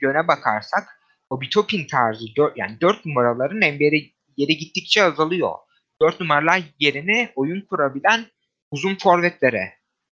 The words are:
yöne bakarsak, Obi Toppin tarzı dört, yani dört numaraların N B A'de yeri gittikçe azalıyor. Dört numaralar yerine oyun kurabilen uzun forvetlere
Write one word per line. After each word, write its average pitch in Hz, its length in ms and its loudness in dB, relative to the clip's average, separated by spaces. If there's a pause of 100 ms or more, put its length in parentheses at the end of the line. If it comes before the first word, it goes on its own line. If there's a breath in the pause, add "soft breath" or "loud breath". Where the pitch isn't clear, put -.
yöne 143 260 0
bakarsak, 135 640 -2 (400)
Obi 131 200 -8
Toppin 208 380 0
tarzı 117 380 -2 (120)
dört, 147 200 2
yani 107 240 -8
dört 185 240 0
numaraların 131 560 0
N 147 180 0
B 147 80 4
A'de 151 100 2 (400)
yeri 143 200 0
gittikçe 170 460 0
azalıyor. 156 480 0 (500)
Dört 156 180 2
numaralar 165 420 2 (180)
yerine 156 560 0
oyun 160 260 -2
kurabilen 175 640 0 (460)
uzun 180 240 -2
forvetlere 170 800 2 (460)